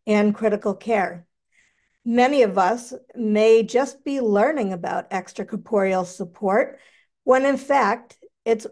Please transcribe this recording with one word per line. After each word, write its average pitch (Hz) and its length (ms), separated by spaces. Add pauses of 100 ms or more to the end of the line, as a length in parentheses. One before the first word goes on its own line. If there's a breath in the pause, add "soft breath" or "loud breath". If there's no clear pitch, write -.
and 208 300
critical 208 400
care. 180 500 (800)
Many 247 380
of 196 160
us 220 340 (220)
may 220 480
just 240 420
be 277 160
learning 220 500
about 180 380
extracorporeal 190 960
support 190 720 (440 soft breath)
when 262 220
in 277 120
fact 247 600 (280)
its 226 260